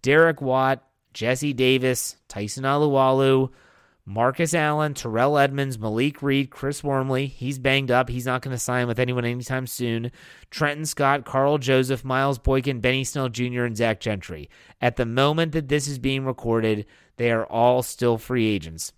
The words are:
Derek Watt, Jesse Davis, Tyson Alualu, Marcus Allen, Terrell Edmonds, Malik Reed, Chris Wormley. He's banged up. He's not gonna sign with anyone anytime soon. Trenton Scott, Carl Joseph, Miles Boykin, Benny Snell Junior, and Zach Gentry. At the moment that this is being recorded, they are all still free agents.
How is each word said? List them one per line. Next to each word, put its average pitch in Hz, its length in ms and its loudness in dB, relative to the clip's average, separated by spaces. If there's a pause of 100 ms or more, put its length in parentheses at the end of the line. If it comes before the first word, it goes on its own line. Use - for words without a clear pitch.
Derek 156 360 4
Watt, 131 480 0 (260)
Jesse 131 400 -2
Davis, 127 640 2 (120)
Tyson 107 360 -8
Alualu, 135 880 2 (520)
Marcus 131 520 0
Allen, 151 400 0
Terrell 127 420 0
Edmonds, 139 400 0
Malik 113 460 -2
Reed, 139 260 0
Chris - 340 -6
Wormley. 135 440 -2
He's 135 320 -6
banged 135 320 2
up. 123 180 2
He's 120 160 -6
not 127 160 -2
gonna 127 160 -6
sign 123 300 0
with 117 100 -2
anyone 123 260 0
anytime 123 440 -4
soon. 117 440 -4 (380)
Trenton 151 380 -2
Scott, 139 360 0
Carl 143 360 2
Joseph, 131 440 2
Miles 131 360 0
Boykin, 135 400 0
Benny 127 240 0
Snell 131 260 -4
Junior, 123 340 -2
and 117 140 -4
Zach 113 220 0
Gentry. 90 500 -8 (320)
At 120 140 0
the 123 100 0
moment 147 460 0
that 151 160 -4
this 143 200 0
is 139 120 -8
being 135 260 -2
recorded, 113 640 0 (300)
they 120 120 0
are 113 160 0
all 123 380 4
still 117 340 0
free 117 300 -2
agents. 80 500 -4